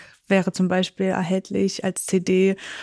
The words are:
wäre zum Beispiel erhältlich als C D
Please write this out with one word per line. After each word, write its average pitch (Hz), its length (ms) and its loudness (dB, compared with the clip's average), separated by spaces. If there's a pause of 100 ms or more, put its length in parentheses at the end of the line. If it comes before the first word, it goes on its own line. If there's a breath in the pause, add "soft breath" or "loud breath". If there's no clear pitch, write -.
(280 loud breath)
wäre 190 260 2
zum 185 160 0
Beispiel 185 380 0
erhältlich 190 760 -2
als 185 220 -4
C 190 160 2
D 185 340 2 (280 loud breath)